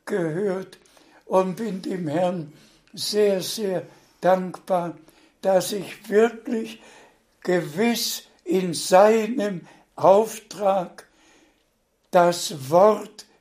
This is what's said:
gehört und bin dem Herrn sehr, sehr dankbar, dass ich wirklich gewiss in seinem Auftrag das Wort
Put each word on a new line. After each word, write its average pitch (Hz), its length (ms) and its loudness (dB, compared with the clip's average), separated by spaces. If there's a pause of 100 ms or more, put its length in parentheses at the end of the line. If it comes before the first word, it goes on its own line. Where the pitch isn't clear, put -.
gehört 185 720 -4 (480)
und 190 320 0
bin 196 240 -6
dem 180 260 -8
Herrn 165 460 -4 (400)
sehr, 202 480 0
sehr 190 460 -6 (340)
dankbar, 180 800 -2 (420)
dass 190 320 0
ich 190 380 -10
wirklich 226 720 0 (600)
gewiss 180 840 -2 (200)
in 185 300 -2
seinem 208 880 2 (340)
Auftrag 190 1080 0 (1040)
das 175 600 0
Wort 202 540 4 (160)